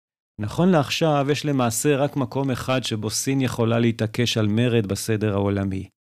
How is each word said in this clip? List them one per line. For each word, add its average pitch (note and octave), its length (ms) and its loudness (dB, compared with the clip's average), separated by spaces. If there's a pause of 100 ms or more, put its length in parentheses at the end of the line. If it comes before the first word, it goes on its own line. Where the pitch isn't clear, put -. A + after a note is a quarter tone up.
(400)
נכון E3+ 280 0
לעכשיו D3 600 2
יש D3 160 -2
למעשה C3+ 500 2
רק C#3 200 -2
מקום C3+ 340 -2
אחד B2 340 -2
שבו A2 260 -4
סין C3+ 300 -2
יכולה A#2 380 0
להתעקש A#2 600 0
על G#2+ 100 2
מרד A#2 380 2
בסדר G2+ 480 -2
העולמי, G2 540 -2 (160)